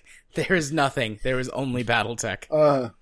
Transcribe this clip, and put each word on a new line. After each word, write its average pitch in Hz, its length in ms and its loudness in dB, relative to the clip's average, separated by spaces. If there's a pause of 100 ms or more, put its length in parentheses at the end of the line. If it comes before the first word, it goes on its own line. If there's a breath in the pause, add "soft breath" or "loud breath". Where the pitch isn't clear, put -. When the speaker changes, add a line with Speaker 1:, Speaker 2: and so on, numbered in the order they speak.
(340 soft breath)
Speaker 1:
There - 220 -2
is 147 160 0
nothing. 135 520 0
There 131 160 0
is 127 100 -4
only 123 340 -4
Battletech. 110 680 -2
Speaker 2:
Uh, 143 400 4 (120)